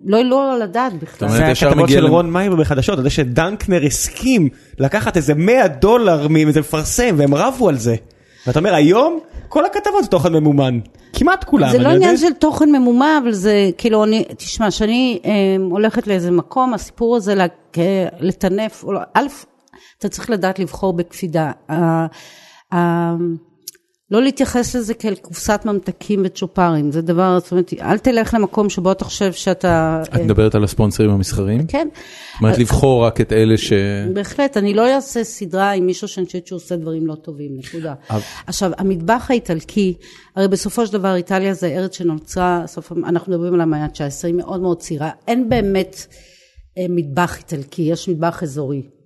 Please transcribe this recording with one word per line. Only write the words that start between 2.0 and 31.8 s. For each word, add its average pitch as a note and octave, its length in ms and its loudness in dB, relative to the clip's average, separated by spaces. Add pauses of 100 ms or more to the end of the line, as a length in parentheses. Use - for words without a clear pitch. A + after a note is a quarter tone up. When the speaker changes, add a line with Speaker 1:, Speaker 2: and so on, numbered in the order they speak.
Speaker 2:
למ- D3+ 60 6
Speaker 3:
רון E3+ 200 4
מאיר F#3 240 2
בחדשות, D3+ 420 2
על B2+ 60 0
זה C#3 60 2
שדנקנר E3 760 0
הסכים F3+ 640 0 (300)
לקחת G3 380 0
איזה D3 160 2
מאה G3+ 340 4
דולר E3+ 600 2
מאיזה D#3 320 4
מפרסם, D#3+ 580 -2
והם C#3+ 180 4
רבו A#3 340 2
על C#3+ 80 0
זה. A2+ 180 0 (520)
ואתה B2+ 120 2
אומר, F#3+ 140 2
היום, A3 460 4 (300)
כל D#4 160 0
הכתבות G4+ 380 0
זה G#3+ 60 -6
תוכן E3+ 240 2
ממומן. C#3 460 2 (340)
כמעט F#4 300 2
כולם, - 260 2
Speaker 1:
זה A3 60 2
Speaker 3:
אני B3 80 4
Speaker 1:
לא C#4 60 4
Speaker 3:
יודע. E4+ 60 6 (100)
Speaker 1:
עניין F4 120 4
של D#4 220 2
תוכן D4+ 320 4
ממומן, C4+ 520 4
אבל A#3 100 0
זה, G3+ 440 2
כאילו, A3 260 2
אני, A3 200 2 (140)
תשמע, - 340 -4
שאני, A#3 540 0
אה, G#3 60 0 (380)
הולכת G#3+ 380 0
לאיזה F3+ 240 0
מקום, B3 420 0
הסיפור A#3 420 -2
הזה, G3+ 200 0
לה-, F#3 100 2 (320)
אה, F#3 300 0 (120)
לטנף, F#3+ 640 -4
או - 100 -6
לא, G3 60 -4 (140)
א', A#3+ 120 2 (720)
אתה G#3 100 -6
צריך - 200 -12
לדעת F#3+ 300 -2
לבחור F#3+ 340 -4
בקפידה. E3 580 -4 (180)
ה-, E3 360 0 (680)
ה-, E3+ 420 0 (960)
לא G#3+ 100 2
להתייחס C4 540 0
לזה A3+ 180 -4
כאל G#3+ 220 -4
קופסת - 500 -4
ממתקים G3+ 600 -4
וצ'ופרים, E3+ 680 0
זה D#3+ 100 -2
דבר, F3+ 380 2
זאת - 120 -8
אומרת, F3 300 0
אל F#3 160 0
תלך A3+ 360 0
למקום G#3 360 0
שבו F#3 220 0
אתה F#3+ 140 -4
חושב F#3+ 280 -2
שאתה, E3 680 0
Speaker 2:
את - 120 -8
Speaker 1:
אה, - 80 0
Speaker 2:
מדברת A2 320 4
על G#2 80 4
הספונסרים G#2 460 0
המסחריים? G2+ 580 0
Speaker 1:
כן. D4 260 -2